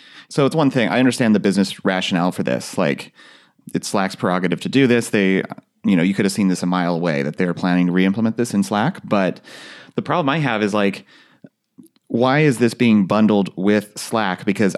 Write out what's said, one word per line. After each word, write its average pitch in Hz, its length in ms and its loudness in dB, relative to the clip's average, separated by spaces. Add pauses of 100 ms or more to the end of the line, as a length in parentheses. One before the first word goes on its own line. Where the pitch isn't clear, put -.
(300)
So 147 160 0
it's 135 100 0
one 147 160 2
thing, 120 160 0
I 113 100 0
understand 123 380 2
the 92 60 2
business 98 420 0
rationale 92 480 0
for - 100 -8
this. - 360 -4
Like, 78 340 -2 (640)
it's - 160 -6
Slack's 95 260 -2
prerogative 90 460 -2
to 92 80 -6
do 131 180 4
this. 117 220 2
They, 95 340 2 (400)
you 95 140 4
know, 82 60 4
you 98 100 2
could 107 100 -2
have 98 80 2
seen 101 160 0
this 90 160 -2
a - 20 -4
mile 90 300 0
away 82 260 -2
that 71 140 -4
they're 90 180 -2
planning 90 340 0
to 87 40 0
re-implement 98 460 0
this 120 160 -2
in 101 100 0
Slack. 110 400 -2
But 98 380 -2 (540)
the 113 60 -4
problem 151 280 -2
I 151 100 -2
have 117 240 -2
is, 101 100 -2
like, 101 320 -2 (1000)
why 131 320 2
is 143 200 2
this 120 140 2
being 107 340 4
bundled 104 500 2
with 101 420 0
Slack? 104 460 -4
Because 98 320 0